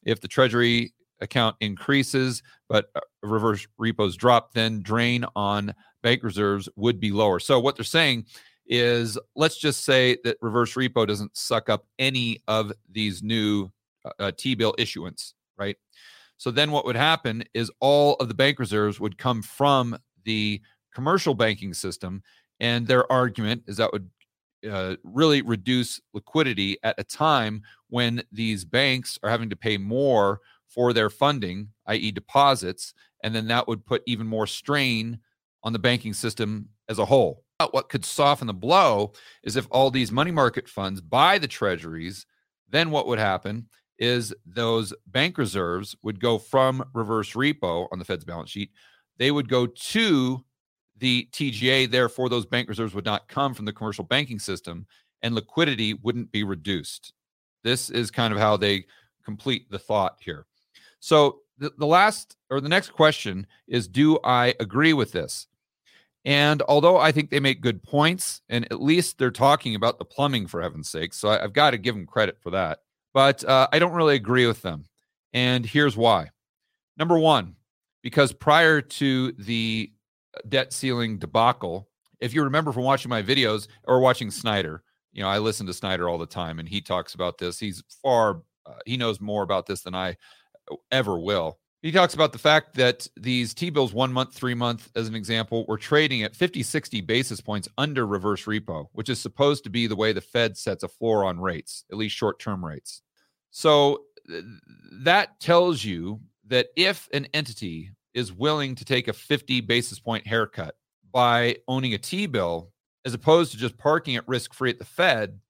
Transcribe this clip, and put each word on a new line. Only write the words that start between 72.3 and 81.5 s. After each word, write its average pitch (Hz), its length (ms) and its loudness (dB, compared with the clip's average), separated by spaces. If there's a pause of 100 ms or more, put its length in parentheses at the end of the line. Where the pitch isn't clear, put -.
for - 100 -10
that. 87 280 -2 (340)
But, 135 300 4
uh, 131 280 4
I 156 80 4
don't 175 140 2
really 160 220 4
agree 120 300 2
with 117 160 0
them, 80 240 -8 (480)
and 123 320 0
here's 139 300 2
why. 107 360 4 (640)
Number 165 200 2
one, 143 380 4 (460)
because 135 320 2
prior 156 480 4
to 131 520 0
the 110 580 -4 (580)
debt 131 240 0
ceiling 120 440 -4
debacle, 98 720 0 (320)